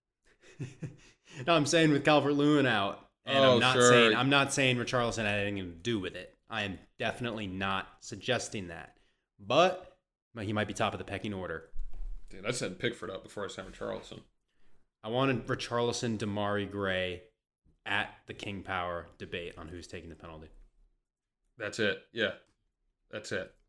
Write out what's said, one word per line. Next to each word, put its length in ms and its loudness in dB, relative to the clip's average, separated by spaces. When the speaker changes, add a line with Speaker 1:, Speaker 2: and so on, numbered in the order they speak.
Speaker 1:
<laughs> 60 -6
No, 80 6
I'm 100 6
saying 280 6
with 120 2
Calvert-Lewin 600 6
out, 420 0
and 140 2
Speaker 2:
Oh, 160 8
Speaker 1:
I'm 60 6
not 140 4
Speaker 2:
sure. 140 8
Speaker 1:
saying, 280 8
I'm 140 2
not 220 4
saying 240 2
Richarlison 480 0
had 220 0
anything 120 -4
to 60 -6
do 360 -4
with 160 -6
it. 200 -14
I 140 -4
am 140 -6
definitely 480 -4
not 400 -4
suggesting 680 -6
that. 280 -14
But, 580 2
but 100 -8
he 80 -4
might 140 0
be 80 -10
top 180 0
of 60 -10
the 60 -12
pecking 280 -8
order. 360 -10
Speaker 2:
Dude, 140 -14
I 60 -2
sent 300 -6
Pickford 300 -4
up 120 -10
before 220 -10
I 40 -8
sent 240 -12
Richarlison. 480 -10
Speaker 1:
I 40 -8
wanted 380 0
Richarlison, 720 -2
Damari 520 -2
Gray 520 -4
at 220 -2
the 80 -14
King 280 -10
Power 440 -6
debate 400 -10
on 120 -14
who's 180 -14
taking 240 -14
the 60 -16
penalty. 320 -18
Speaker 2:
That's 200 -6
it. 240 0
Yeah. 200 0
That's 220 -12
it. 180 -6